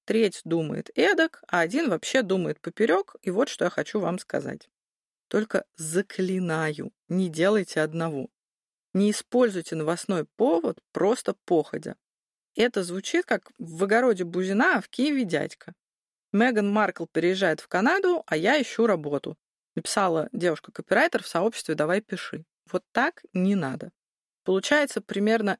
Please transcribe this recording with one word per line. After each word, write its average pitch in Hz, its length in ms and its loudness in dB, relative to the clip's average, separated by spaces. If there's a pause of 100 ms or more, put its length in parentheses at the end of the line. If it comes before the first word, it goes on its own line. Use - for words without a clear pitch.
треть 214 380 0
думает 160 500 -4
эдак, 330 540 2
а 175 140 2
один 240 280 0
вообще 202 320 0
думает 180 400 -2
поперёк, 311 600 -2
и 185 80 -4
вот 226 180 0
что - 160 -4
я 175 60 0
хочу - 280 -4
вам 175 200 -2
сказать. - 500 -8 (580)
Только - 380 0 (100)
заклинаю, 165 1160 -2 (160)
не 180 200 0
делайте 170 520 0
одного. 156 480 -4 (640)
Не 202 160 4
используйте 208 680 0
новостной 160 500 -2
повод 302 540 0 (120)
просто 202 420 0 (120)
походя. 156 500 0 (600)
Это 214 280 0
звучит 190 420 -2
как - 320 -2
«в 165 260 -4
огороде 214 400 2
бузина, 190 540 2
а 190 40 0
в - 80 -18
Киеве 269 340 0
дядька». 170 500 -4 (580)
«Меган 214 400 2
Маркл 202 340 0
переезжает 175 540 0
в - 80 -20
Канаду, 349 600 2
а 160 100 -2
я 233 240 2
ищу 233 240 0
работу», 156 500 -2 (400)
написала 165 560 0
девушка-копирайтер 196 920 0
в - 40 -12
сообществе 190 460 -2
«Давай 156 280 0
пиши». - 440 -10 (260)
Вот 180 200 -4
так 277 320 -2 (100)
не 185 220 2
надо. 156 360 -4 (560)
Получается 220 540 2
примерно 208 580 0